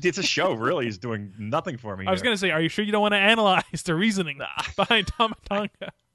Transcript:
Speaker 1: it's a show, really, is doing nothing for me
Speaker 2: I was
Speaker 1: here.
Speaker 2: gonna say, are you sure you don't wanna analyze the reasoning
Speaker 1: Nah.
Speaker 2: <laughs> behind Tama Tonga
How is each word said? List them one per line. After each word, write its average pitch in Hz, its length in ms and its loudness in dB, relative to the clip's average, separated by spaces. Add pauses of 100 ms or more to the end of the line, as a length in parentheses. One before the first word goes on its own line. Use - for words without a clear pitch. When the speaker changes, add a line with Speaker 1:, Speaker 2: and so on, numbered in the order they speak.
Speaker 1:
it's 175 140 0
a 190 60 0
show, 156 300 2
really, 123 340 0
is 107 100 -6
doing 104 420 -6
nothing 127 380 -4
for 104 180 -10
me 95 100 -8
Speaker 2:
I 190 60 0
was 185 80 0
Speaker 1:
here. 196 60 -2
Speaker 2:
gonna 233 120 0
say, 185 140 0
are 156 100 2
you 165 80 2
sure 208 140 -2
you 208 80 -4
don't 208 100 4
wanna 208 160 2
analyze 202 460 4 (220)
the 165 100 0
reasoning 185 440 0
Speaker 1:
Nah. 120 80 -8 (160)
Speaker 2:
<laughs> - 120 -10
behind 196 320 2
Tama 220 280 0 (100)
Tonga - 460 -6 (240)